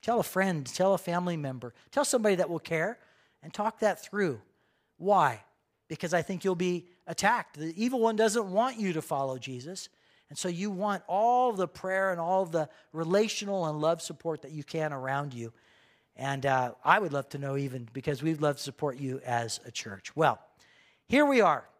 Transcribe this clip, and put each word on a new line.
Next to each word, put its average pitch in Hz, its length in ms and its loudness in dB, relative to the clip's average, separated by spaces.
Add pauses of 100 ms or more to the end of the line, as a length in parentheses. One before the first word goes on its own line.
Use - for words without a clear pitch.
Tell 226 200 0
a - 20 0
friend, 185 420 0
tell 185 280 2
a 185 40 2
family 175 380 -2
member, 131 380 -8 (180)
tell 277 140 2
somebody 214 300 4
that 170 140 2
will 165 100 -2
care, 170 400 -4 (440)
and 156 100 -18
talk 214 260 -4
that 202 220 2
through. 180 380 -2 (580)
Why? 160 460 4 (460)
Because 160 240 -4
I 175 80 4
think 185 240 -4
you'll 185 100 2
be 175 320 -2 (180)
attacked. 196 520 -2
The 160 180 -8
evil 240 240 0
one 226 160 4
doesn't 214 340 2
want 226 300 0
you 190 140 0
to 156 80 -2
follow 135 360 -2
Jesus, 131 520 -12 (400)
and 147 80 -14
so - 100 -4
you 180 240 -2
want 190 360 -2
all 240 440 2
the 185 160 0
prayer 190 440 -2
and 175 80 -2
all 185 260 2
the 165 240 -2 (240)
relational 190 720 0
and 151 160 -2
love 165 200 2
support 160 420 -8
that 139 80 -16
you 151 120 -10
can 156 300 -4
around 135 400 -4
you. 117 180 -8 (640)
And, 135 300 -4
uh, 127 360 2
I 175 180 6
would 180 120 -2
love 139 180 -4
to - 80 -10
know 139 200 -4
even, 127 340 -6
because 135 320 -4
we'd 160 180 0
love 147 140 2
to - 80 -12
support 139 360 -6
you 131 260 -6
as 120 400 -2
a 123 60 -16
church. - 440 -12
Well, 143 240 4 (680)
here 285 180 6
we 269 160 6
are. 151 260 4 (120)